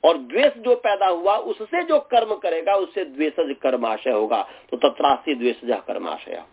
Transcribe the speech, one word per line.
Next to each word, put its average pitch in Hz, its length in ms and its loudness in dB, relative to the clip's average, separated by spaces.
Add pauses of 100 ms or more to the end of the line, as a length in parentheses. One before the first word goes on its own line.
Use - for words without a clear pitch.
और 165 140 6
द्वेष 254 400 0
जो 240 160 2
पैदा 202 320 0
हुआ 185 300 2
उससे 339 460 -4
जो 330 180 2
कर्म 220 340 0
करेगा 180 400 -2
उससे 190 300 -2
द्वेषज 143 580 -2
कर्माशय 120 480 -2
होगा। 110 320 0 (280)
तो - 60 -6
तत्रास्ति 139 580 2
द्वेषज 120 520 -2
कर्माशय 85 680 -10